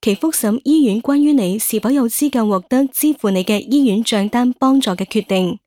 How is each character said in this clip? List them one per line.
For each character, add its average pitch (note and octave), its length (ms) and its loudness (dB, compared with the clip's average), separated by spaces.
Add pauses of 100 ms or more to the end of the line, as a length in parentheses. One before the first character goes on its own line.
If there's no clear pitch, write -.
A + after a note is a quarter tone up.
其 G3+ 140 0
覆 D#4+ 160 -2
審 A3+ 320 -2
醫 D4+ 220 4
院 G#3+ 160 0
關 C#4+ 160 0
於 D4 160 4
你 G#3 260 0
是 G#3+ 200 -4
否 G#3 100 -2
有 C4+ 180 2
資 D4 220 -2
格 A#3 160 0
獲 F#3+ 240 0
得 C4 160 2
支 D4 280 -2
付 A3 180 -2
你 F#3 120 0
嘅 G#3 160 0
醫 C#4 280 0
院 G#3+ 160 2
賬 G#3 260 -2
單 B3 240 0
幫 C4+ 260 2
助 A3 120 -2
嘅 F#3 140 -4
決 G#3+ 200 -4
定。 F#3 420 -2